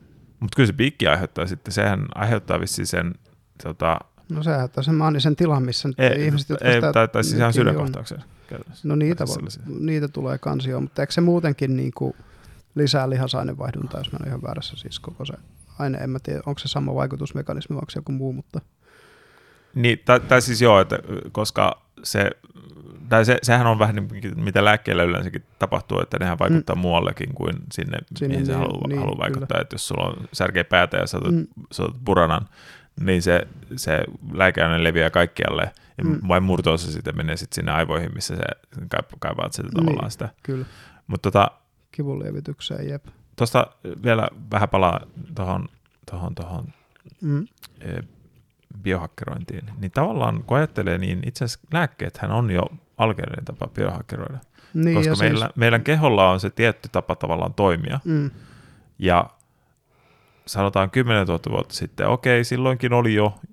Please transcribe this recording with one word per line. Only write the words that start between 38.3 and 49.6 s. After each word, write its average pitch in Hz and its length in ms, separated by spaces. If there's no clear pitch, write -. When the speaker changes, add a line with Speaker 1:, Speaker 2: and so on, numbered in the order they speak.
Speaker 1:
se 87 60
kaip-, - 240
kaipaat - 340
sitä - 160
Speaker 2:
Niin, 165 180
Speaker 1:
tavallaan 143 240
sitä. - 180
Speaker 2:
kyllä. 131 240
Speaker 1:
Mut 104 160
tota 98 280
Speaker 2:
Kivunlievitykseen, 143 960
jep. 143 180
Speaker 1:
Tosta - 300
vielä 113 240
vähän 104 180
palaa 92 320
tohon, 92 340
tohon, 87 240
tohon, 87 300
Speaker 2:
Mm. 147 260
Speaker 1:
ö, 87 140
biohakkerointiin. 92 880